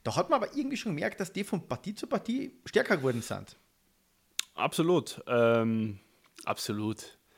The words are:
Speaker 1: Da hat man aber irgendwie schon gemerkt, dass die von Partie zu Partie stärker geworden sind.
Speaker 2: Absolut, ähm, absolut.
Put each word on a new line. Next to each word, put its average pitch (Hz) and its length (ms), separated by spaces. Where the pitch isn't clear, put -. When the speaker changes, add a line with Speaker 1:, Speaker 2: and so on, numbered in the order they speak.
Speaker 1:
Da 113 120
hat 165 140
man 285 120
aber - 140
irgendwie 277 220
schon 190 180
gemerkt, - 240
dass 190 120
die 196 120
von 190 240
Partie 202 260
zu - 140
Partie 240 460
stärker 214 320
geworden 127 240
sind. 98 360
Speaker 2:
Absolut, 160 720
ähm, 113 720
absolut. 107 680